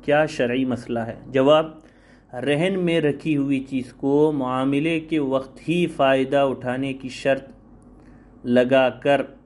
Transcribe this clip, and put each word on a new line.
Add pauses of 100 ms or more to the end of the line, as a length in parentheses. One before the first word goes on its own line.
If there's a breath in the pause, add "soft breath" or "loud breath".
کیا
شرعی
مسئلہ
ہے؟ (140)
جواب، (680 loud breath)
رہن
میں
رکھی
ہوئی
چیز
کو
معاملے
کے
وقت
ہی
فائدہ
اٹھانے
کی
شرط (1000 loud breath)
لگا
کر (240)